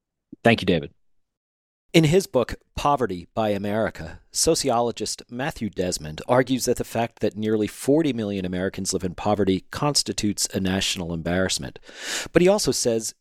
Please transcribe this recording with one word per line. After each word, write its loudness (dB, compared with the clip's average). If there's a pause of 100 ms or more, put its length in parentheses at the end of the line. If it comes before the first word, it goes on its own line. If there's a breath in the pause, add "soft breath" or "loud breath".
(440)
Thank 6
you, -2
David. 0 (1000)
In 6
his 4
book, 0 (220)
Poverty -2
by 0
America, -2 (120)
sociologist 0
Matthew -6
Desmond -4
argues 2
that 0
the -6
fact -4
that 0
nearly 0
forty 2
million -2
Americans -2
live -2
in -4
poverty 2
constitutes 0
a -2
national -2
embarrassment. -2 (520 loud breath)
But 4
he 6
also 2
says -2